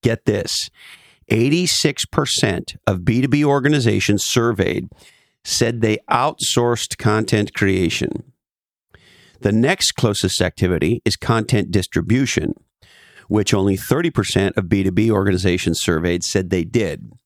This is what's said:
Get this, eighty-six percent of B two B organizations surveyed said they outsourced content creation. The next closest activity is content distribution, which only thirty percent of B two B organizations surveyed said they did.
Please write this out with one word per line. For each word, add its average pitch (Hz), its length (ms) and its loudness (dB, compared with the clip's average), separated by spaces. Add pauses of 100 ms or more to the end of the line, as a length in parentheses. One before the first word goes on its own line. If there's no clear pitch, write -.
Get 113 240 -2
this, - 420 -2 (600)
eighty-six 143 760 0
percent - 680 -2 (120)
of 92 200 0
B 120 160 2
two 131 60 0
B 147 140 2
organizations 131 840 2
surveyed 113 600 0 (580)
said 117 360 -2
they 107 160 2 (140)
outsourced 120 880 -2
content 107 560 0
creation. 95 680 0 (1160)
The 101 120 0
next 127 400 2
closest 98 500 0
activity 90 640 0
is 107 100 0
content 110 540 0
distribution, 110 800 0 (760)
which 104 260 2
only 98 240 2
thirty 165 320 -2
percent 98 480 0
of 92 100 -4
B 98 140 2
two 95 100 0
B 110 180 2
organizations 92 720 2
surveyed 87 420 0
said 92 280 -2
they 90 140 0
did. 82 480 -6 (140)